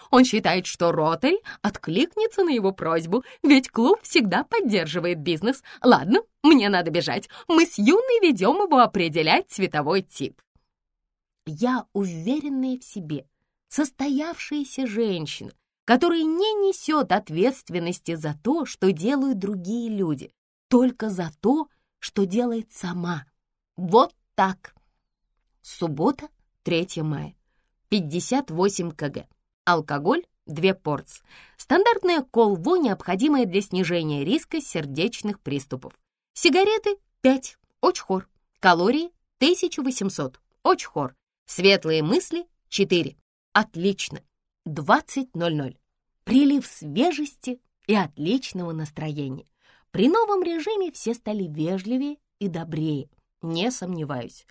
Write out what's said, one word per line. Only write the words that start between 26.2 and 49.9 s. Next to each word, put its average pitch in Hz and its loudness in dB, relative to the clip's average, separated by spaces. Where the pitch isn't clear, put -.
третье 170 -2
мая. 151 -8
Пятьдесят 196 -2
восемь 175 -2
кг. 147 -10
Алкоголь, 165 0
две 160 0
порции. - -8
Стандартное 359 2
колво, 226 2
необходимое 247 2
для 185 0
снижения 165 -2
риска 294 -2
сердечных 175 -6
приступов. 135 -8
Сигареты, 403 2
пять. 262 0
Очень 359 0
хор. 190 -6
Калории, 208 4
тысяча 339 0
восемьсот. 196 -4
Очень - 2
хор. 139 -6
Светлые 180 2
мысли, 320 -2
четыре. 175 0
Отлично. 196 -2
Двадцать 175 -2
ноль 170 -2
ноль. 139 -6
Прилив 277 4
свежести 254 -4
и 214 2
отличного 180 -4
настроения. 151 -8